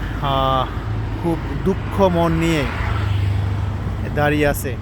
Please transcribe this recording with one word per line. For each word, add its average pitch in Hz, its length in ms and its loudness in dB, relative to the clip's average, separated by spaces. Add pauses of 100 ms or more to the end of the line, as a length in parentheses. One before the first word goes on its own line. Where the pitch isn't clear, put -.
(220)
আহ, 135 440 2 (560)
খুব 165 160 0 (260)
দুঃখ - 380 0
মন 170 300 4
নিয়ে 165 320 2 (1500)
দাঁড়িয়ে 147 320 4
আছে। 139 360 0